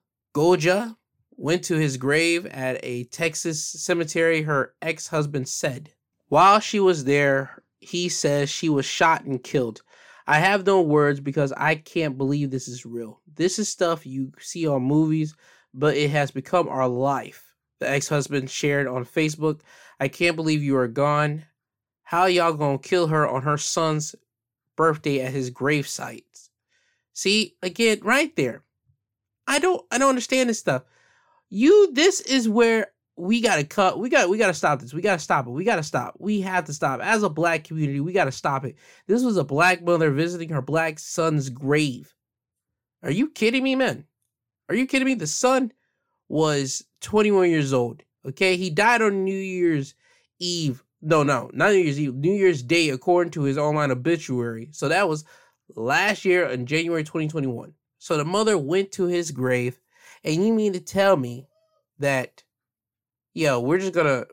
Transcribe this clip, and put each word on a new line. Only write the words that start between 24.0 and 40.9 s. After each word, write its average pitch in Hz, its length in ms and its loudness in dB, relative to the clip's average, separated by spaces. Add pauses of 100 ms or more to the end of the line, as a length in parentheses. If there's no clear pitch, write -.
birthday 156 460 0
at 127 120 -6
his 131 200 -6
gravesite?" 131 960 -6 (640)
See, 208 500 0
again, 214 400 0
right 277 320 0
there. 123 300 -4 (800)
I 285 140 0
don't, 359 320 0
I 240 60 -2
don't 269 100 6
understand 254 400 2
this 226 100 -2
stuff. 135 240 -2 (680)
You, 320 420 6
this 330 300 2
is 254 260 0
where 226 440 2 (260)
we 196 220 0
gotta 190 240 2
cut. 185 340 0
We 233 120 -6
got, 254 180 4
we 196 80 0
gotta 214 160 2
stop 151 280 0
this. 123 120 -18
We 151 80 -8
gotta 190 180 0
stop 151 280 -2
it. 120 40 -14
We 143 140 -6
gotta 196 180 0
stop. 135 360 -6
We 202 240 -2
have 185 240 -2
to 151 80 -10
stop. 139 260 -2
As 208 220 0
a 196 80 0
black 160 340 -2
community, 147 360 -4
we 165 120 -4
gotta 165 200 2
stop 135 320 -4
it. 127 120 -10 (300)
This 240 160 2
was 240 140 0
a 160 80 2
black 170 380 2
mother 170 280 2
visiting 165 400 -4
her 151 100 -2
black 156 380 -2